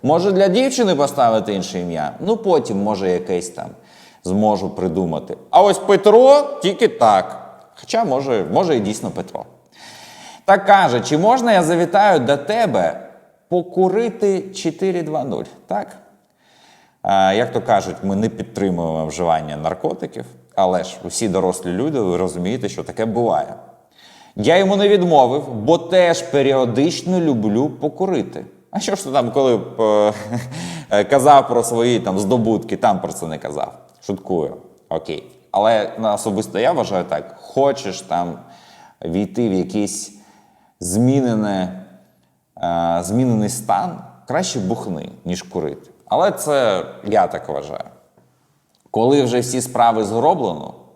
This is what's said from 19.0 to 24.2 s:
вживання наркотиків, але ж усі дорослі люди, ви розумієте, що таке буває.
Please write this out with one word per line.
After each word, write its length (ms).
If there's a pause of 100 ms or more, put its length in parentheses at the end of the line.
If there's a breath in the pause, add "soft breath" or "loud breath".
вживання 520
наркотиків, 680 (300)
але 280
ж 200
усі 260
дорослі 420
люди, 280
ви 180
розумієте, 520
що 140
таке 220
буває. 500 (800 soft breath)